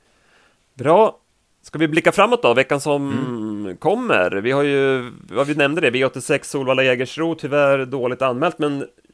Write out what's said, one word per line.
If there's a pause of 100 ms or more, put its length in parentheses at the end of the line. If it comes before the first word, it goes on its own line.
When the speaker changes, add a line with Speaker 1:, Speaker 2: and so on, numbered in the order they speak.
(720)
Speaker 1:
Bra. (460)
Ska
vi
blicka
framåt
då,
veckan
som (540)
Speaker 2:
Mm.
Speaker 1:
kommer?
Vi
har
ju, (180)
vad
vi
nämnde
det,
V
åttiosex
Solvalla
Jägersro,
tyvärr
dåligt
anmält,
men (260)